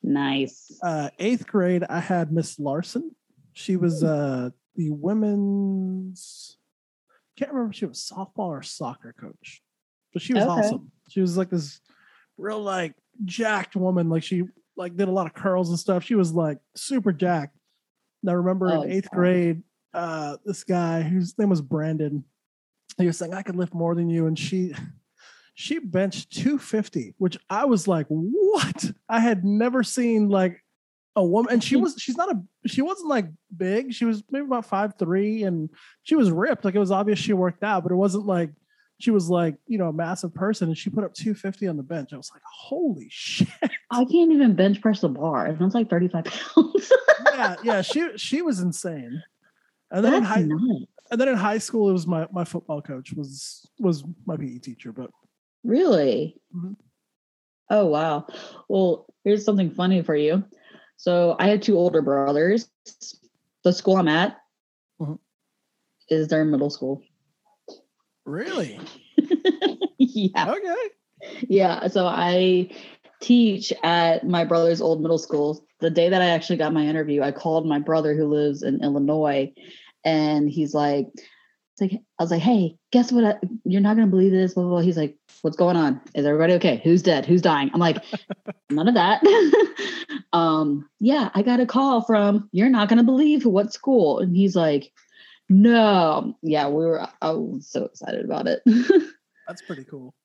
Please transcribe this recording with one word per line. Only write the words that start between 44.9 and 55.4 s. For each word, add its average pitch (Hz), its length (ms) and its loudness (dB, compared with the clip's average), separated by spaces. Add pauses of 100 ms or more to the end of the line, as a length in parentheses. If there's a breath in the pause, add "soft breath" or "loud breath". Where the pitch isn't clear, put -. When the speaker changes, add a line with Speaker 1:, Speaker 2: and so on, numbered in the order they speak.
Speaker 1:
the 170 80 0
bar. 135 380 -4
And 156 120 -6
that's, 190 160 0
like, 233 140 -2
thirty-five 175 360 -2
pounds. - 720 2
<laughs> - 40 4 (320)
Speaker 2:
Yeah, 220 300 -2
yeah. 220 180 2
She, 285 360 -4
she 277 240 -4
was 285 180 -2
insane. 160 640 -6 (640)
And 190 160 0
then 262 80 4
in 349 100 2
Speaker 1:
That's 214 120 -2
Speaker 2:
high, 202 80 2
Speaker 1:
nuts. 156 200 -2 (480)
Speaker 2:
and 233 100 -2
then 262 80 2
in 254 60 0
high 208 240 0
school, 208 300 0
it 190 40 2
was 175 140 -2
my, 170 240 -4
my 180 120 -6
football 160 380 -10
coach 131 320 -14
was, - 540 -14 (120)
was 170 240 0 (220)
my - 120 -8
P 143 100 -10
E 123 120 -12
teacher, 123 320 -16
but 123 180 -14 (540)